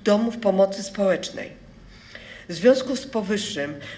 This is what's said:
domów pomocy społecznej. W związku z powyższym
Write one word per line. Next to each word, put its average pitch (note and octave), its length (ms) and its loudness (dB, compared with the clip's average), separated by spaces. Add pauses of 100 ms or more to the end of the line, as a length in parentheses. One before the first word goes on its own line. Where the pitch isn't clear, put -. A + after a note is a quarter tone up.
domów A3 320 2
pomocy G3 460 2
społecznej. - 800 -4 (880)
W F3 40 -8
związku B3+ 440 4
z - 100 -8
powyższym F#3+ 680 -4 (240)